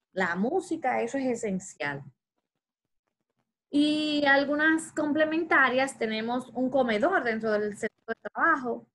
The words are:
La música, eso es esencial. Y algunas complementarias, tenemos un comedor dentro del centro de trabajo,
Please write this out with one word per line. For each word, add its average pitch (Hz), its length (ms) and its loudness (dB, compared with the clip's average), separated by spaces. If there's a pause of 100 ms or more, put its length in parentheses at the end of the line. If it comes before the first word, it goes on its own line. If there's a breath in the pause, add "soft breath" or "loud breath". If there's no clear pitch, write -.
(140)
La 175 220 0
música, 254 680 0
eso 233 160 -4
es 269 80 -4
esencial. 185 800 -6 (1700)
Y 302 560 2
algunas 294 680 2
complementarias, 302 1040 2
tenemos 226 560 -4
un 254 160 -2
comedor 262 540 2
dentro 220 280 -2
del 208 260 -2
centro - 300 -8
de 226 80 -6 (140)
trabajo, 247 640 0